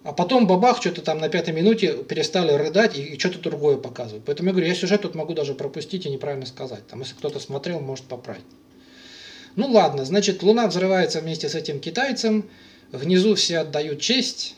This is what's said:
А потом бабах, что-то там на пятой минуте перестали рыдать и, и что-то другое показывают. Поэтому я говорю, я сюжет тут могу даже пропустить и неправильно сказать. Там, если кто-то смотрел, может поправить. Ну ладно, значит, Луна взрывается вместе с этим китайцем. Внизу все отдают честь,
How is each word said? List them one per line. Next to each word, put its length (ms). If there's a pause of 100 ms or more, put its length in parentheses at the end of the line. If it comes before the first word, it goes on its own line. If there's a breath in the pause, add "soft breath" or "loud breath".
А 80
потом 340
бабах, 360
что-то 200
там 180
на 100
пятой 240
минуте 400
перестали 580
рыдать 460
и, 40
и 180
что-то 200
другое 380
показывают. 480
Поэтому 240
я 40
говорю, 140
я 80
сюжет 280
тут 120
могу 180
даже 200
пропустить 520
и 40
неправильно 360
сказать. 420
Там, 120
если 140
кто-то 260
смотрел, 400
может 260
поправить. 380 (1120 loud breath)
Ну 160
ладно, 320
значит, 400
Луна 240
взрывается 540
вместе 260
с 80
этим 240
китайцем. 680 (420 loud breath)
Внизу 440
все 240
отдают 400
честь, 580